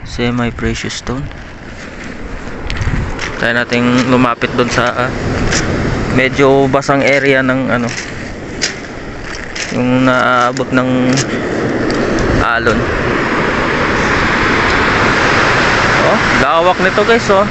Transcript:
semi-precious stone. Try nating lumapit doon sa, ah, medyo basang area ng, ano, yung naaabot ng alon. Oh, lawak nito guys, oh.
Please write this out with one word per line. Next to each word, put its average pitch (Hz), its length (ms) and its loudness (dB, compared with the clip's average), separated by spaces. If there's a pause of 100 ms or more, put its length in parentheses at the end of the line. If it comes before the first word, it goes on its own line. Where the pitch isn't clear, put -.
semi-precious 117 960 -2
stone. 127 240 -6 (2250)
Try 117 160 2
nating 123 560 2
lumapit 123 480 2
doon 123 80 4
sa, 120 400 0
ah, 131 40 -4 (1000)
medyo 135 560 4
basang 139 320 2
area 135 400 4
ng, 131 320 0
ano, 120 160 0 (1800)
yung 123 320 2
naaabot 127 720 2
ng 127 140 2 (1500)
alon. 117 360 2 (3250)
Oh, 175 160 2 (240)
lawak 165 400 4
nito 185 240 2
guys, 226 240 2
oh. 196 200 4